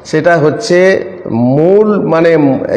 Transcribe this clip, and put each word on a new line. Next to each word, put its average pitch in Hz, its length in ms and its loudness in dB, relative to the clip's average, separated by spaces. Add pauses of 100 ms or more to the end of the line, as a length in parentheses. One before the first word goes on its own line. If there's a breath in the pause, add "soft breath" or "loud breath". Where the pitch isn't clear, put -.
সেটা 165 340 0
হচ্ছে 175 680 0 (260)
মূল, 170 760 0
মানে, 165 300 2 (400)